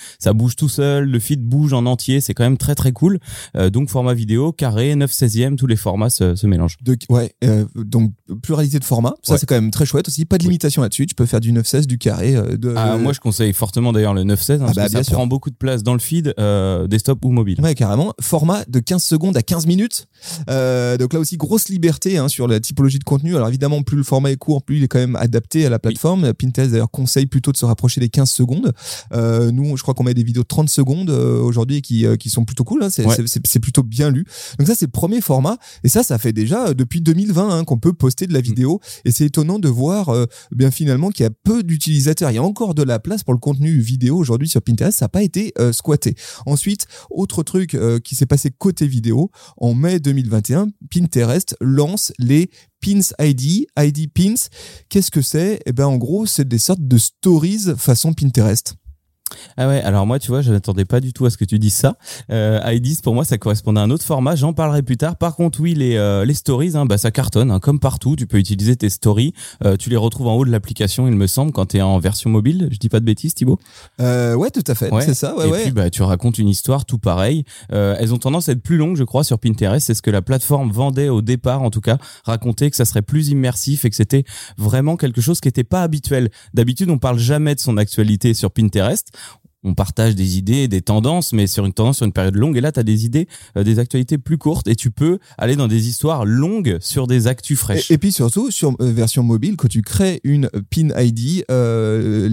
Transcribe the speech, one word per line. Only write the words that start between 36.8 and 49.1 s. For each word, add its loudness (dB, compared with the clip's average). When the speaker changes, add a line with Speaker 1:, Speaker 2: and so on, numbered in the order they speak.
Speaker 2:
deux 4
mille 0
vingt, 2
hein, 0
qu'on 0
peut 2
poster 0
de -4
la 2
Speaker 1:
Mm. 2
Speaker 2:
vidéo. 0
Et 2
c'est 2
étonnant 0
de 0
voir, 0
euh, 0
bien 4
finalement 0
qu'il -2
y 4
a 0
peu 0
d'utilisateurs. 0
Il 0
y -2
a -2
encore -2
de 0
la 0
place -6
pour 0
le 2
contenu 0
vidéo 0
aujourd'hui 0
sur 0
Pinterest. 0
Ça 0
n'a 0
pas 0
été, -2
euh, 2
squatté. 0
Ensuite, -2
autre -4
truc, -2
euh, 0
qui -8
s'est 0
passé 2
côté 0
vidéo, 0